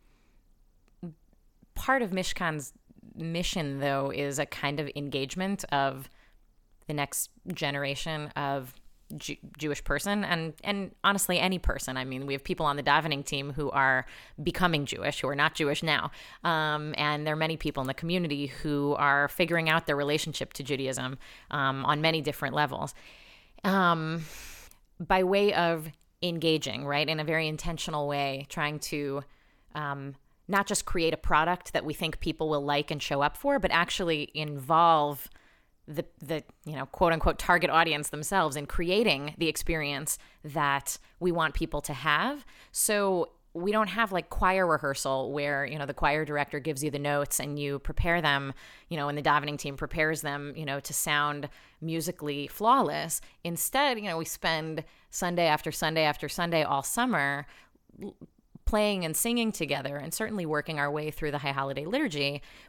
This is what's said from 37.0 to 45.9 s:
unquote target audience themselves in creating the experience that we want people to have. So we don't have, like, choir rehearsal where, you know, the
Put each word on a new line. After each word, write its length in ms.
unquote 280
target 280
audience 420
themselves 440
in 120
creating 720
the 120
experience 680
that 520
we 140
want 220
people 280
to 100
have. 540
So 640
we 200
don't 160
have, 240
like, 180
choir 340
rehearsal 680
where, 340
you 120
know, 60
the 80